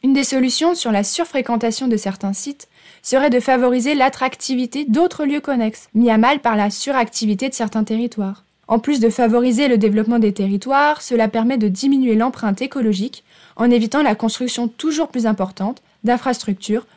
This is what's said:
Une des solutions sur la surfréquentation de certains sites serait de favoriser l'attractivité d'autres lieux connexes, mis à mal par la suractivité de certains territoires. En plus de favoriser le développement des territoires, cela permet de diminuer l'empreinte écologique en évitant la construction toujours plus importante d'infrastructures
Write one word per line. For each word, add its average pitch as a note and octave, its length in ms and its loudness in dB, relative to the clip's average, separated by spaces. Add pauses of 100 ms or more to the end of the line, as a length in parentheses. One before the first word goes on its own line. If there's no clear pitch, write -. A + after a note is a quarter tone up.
Une C4+ 100 4
des C4+ 120 4
solutions C4 500 0
sur A#3+ 180 -2
la G3+ 100 2
surfréquentation A#3+ 840 -2
de A3+ 80 2
certains G3 380 -4
sites - 340 -10 (320)
serait C4+ 300 2
de B3 100 4
favoriser B3+ 540 2
l'attractivité C4 920 -2
d'autres D#4 400 0
lieux C#4+ 160 0
connexes, A#3 540 -4
mis A#3 160 4
à A3 80 4
mal C4+ 220 2
par A3+ 160 0
la G#3 120 0
suractivité A#3 800 -2
de - 60 -6
certains A3 300 -2
territoires. A3 600 -6 (220)
En A3+ 120 0
plus C#4 220 0
de A3+ 100 4
favoriser A#3+ 580 2
le A#3+ 100 4
développement G#3+ 400 2
des G#3+ 140 2
territoires, C4 680 0
cela A#3 280 0
permet A3+ 300 0
de G#3+ 100 2
diminuer C4 460 2
l'empreinte A3+ 480 0
écologique A3+ 600 -4 (320)
en A#3+ 140 2
évitant A#3+ 320 2
la A#3 120 2
construction A#3 540 -4
toujours D4+ 400 -4
plus A#3 180 -2
importante G3 560 -4 (200)
d'infrastructures A#3 840 -2 (100)